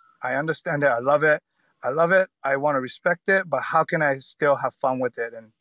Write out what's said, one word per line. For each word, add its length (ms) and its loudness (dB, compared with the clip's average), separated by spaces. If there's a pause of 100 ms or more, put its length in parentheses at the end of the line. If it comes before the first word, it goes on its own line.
(220)
I 140 -4
understand 480 -4
it. 40 6
I 120 0
love 240 2
it. 180 4 (420)
I 60 -4
love 220 2
it. 180 4 (140)
I 120 0
wanna 240 0
respect 480 -4
it, 220 2
but 120 -2
how 220 2
can 180 -2
I 180 0
still 360 0
have 200 -4
fun 240 -2
with 180 -4
it? 160 -6
And, 280 -20